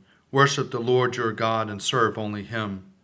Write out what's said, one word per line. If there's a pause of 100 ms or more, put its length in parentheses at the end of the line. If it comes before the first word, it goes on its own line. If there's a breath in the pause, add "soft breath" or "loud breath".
(320 soft breath)
'Worship
the
Lord
your
God
and
serve
only
him.'" (120)